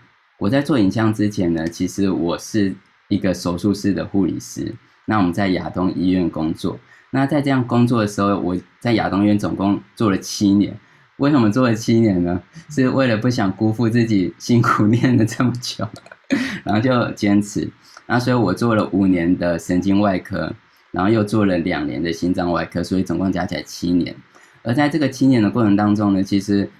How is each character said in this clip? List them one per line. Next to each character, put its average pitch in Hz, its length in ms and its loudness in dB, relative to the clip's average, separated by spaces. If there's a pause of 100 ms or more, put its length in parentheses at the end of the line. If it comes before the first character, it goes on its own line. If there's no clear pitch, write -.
(380)
我 101 120 -2
在 139 120 0
做 143 160 0
影 98 120 4
像 110 240 0
之 107 160 -2
前 95 240 -2
呢， 80 140 -2
其 87 200 -6
实 98 240 -2
我 80 260 -2
是 98 380 -2 (320)
一 101 100 0
个 92 160 -2
手 87 240 -4
术 101 160 0
室 98 180 -2
的 82 140 -2
护 95 200 -2
理 - 140 -4
师， - 360 -10 (300)
那 107 120 0
我 98 60 2
们 87 100 0
在 101 160 -2
亚 87 200 -2
东 92 240 -2
医 90 180 0
院 90 180 0
工 80 240 -4
作。 - 260 -8 (300)
那 135 160 0
在 143 160 0
这 139 80 -2
样 131 180 2
工 120 180 2
作 120 160 2
的 104 60 0
时 104 140 -4
候， 101 180 2
我 90 180 -2 (220)
在 120 140 -2
亚 87 160 0
东 95 140 2
医 - 20 4
院 104 120 4
总 95 180 -4
共 98 260 0 (140)
做 113 160 0
了 92 60 0
七 98 360 0
年。 101 220 2 (420)
为 139 120 0
什 151 100 4
么 107 120 2
做 127 160 2
了 110 80 2
七 113 240 2
年 98 240 4
呢？ 87 180 -2 (280)
是 131 200 0
为 131 160 2
了 113 120 2
不 113 120 -2
想 98 260 0
辜 107 160 0
负 117 180 0
自 113 160 2
己 98 340 0
辛 120 220 2
苦 - 240 2
练 120 320 2
了 113 80 4
这 - 180 -4
么 120 80 2 (100)
久， - 260 -8 (340)
<laughs> 240 420 -4
然 - 120 -2
后 110 60 2
就 127 300 0
坚 101 300 2
持。 - 300 -4 (360)
那 120 120 2
所 123 140 0
以 - 20 2
我 101 180 2
做 117 200 0
了 104 180 2
五 98 140 2
年 90 320 2
的 87 220 -2
神 90 200 -2
经 98 220 2
外 101 160 2
科， 82 340 -6 (380)
然 90 160 -2
后 107 60 4
又 113 120 4
做 104 220 0
了 92 140 2
两 80 260 -2
年 69 160 -6
的 85 100 -4
心 87 220 -2
脏 87 180 -2
外 82 140 -2
科， 85 180 -4
所 92 140 -2
以 92 60 0
总 87 160 -4
共 95 120 0
加 87 140 -2
起 - 80 -8
来 73 80 -6
七 - 300 -6
年。 87 240 0 (480)
而 117 100 -2
在 147 160 2
这 160 80 -2
个 147 100 0
七 127 200 0
年 127 140 6
的 101 80 4
过 113 140 0
程 101 120 4
当 104 200 2
中 104 180 2
呢， 95 100 2
其 101 160 0
实 101 300 0 (100)